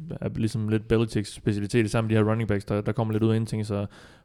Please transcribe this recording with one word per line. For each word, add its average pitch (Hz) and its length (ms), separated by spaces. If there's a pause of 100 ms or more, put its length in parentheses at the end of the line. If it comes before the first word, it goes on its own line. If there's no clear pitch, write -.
(220)
er - 140
ligesom 110 340
lidt 110 180
Belichicks 110 460
specialitet, 104 580
sammen 113 160
med 110 100
de 107 60
her 107 80
running 113 180
backs, 101 160
der, 104 160
der 107 100
kommer 110 220
lidt 110 100
ud 113 60
af 110 60
ingenting, 107 300
så 104 200 (400)